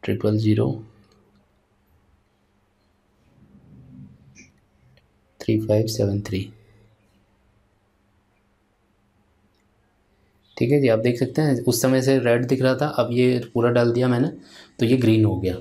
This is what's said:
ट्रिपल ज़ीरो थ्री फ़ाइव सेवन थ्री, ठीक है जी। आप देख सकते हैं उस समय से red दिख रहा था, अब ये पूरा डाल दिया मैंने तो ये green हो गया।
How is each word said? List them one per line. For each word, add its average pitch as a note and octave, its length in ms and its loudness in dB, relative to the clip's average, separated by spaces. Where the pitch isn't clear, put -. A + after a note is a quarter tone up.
ट्रिपल G#2+ 340 -2
ज़ीरो A2 280 0
थ्री A2 200 -2
फ़ाइव G#2+ 280 0
सेवन G2+ 340 -2
थ्री, F#2+ 200 -6
ठीक B2 140 0
है D3 100 4
जी। C3 80 2
आप A2 100 2
देख A#2+ 200 -2
सकते C3 220 -2
हैं C#3+ 200 0
उस - 200 -2
समय C3 200 2
से C3+ 180 2
red A#2+ 280 0
दिख B2+ 140 0
रहा C3 140 2
था, C#3+ 120 -4
अब A#2+ 240 -2
ये B2 280 2
पूरा A#2+ 180 2
डाल A#2+ 200 2
दिया B2 160 0
मैंने B2+ 200 2
तो A2+ 60 2
ये B2 120 2
green A2 280 4
हो F#2+ 120 0
गया। F#2 240 -4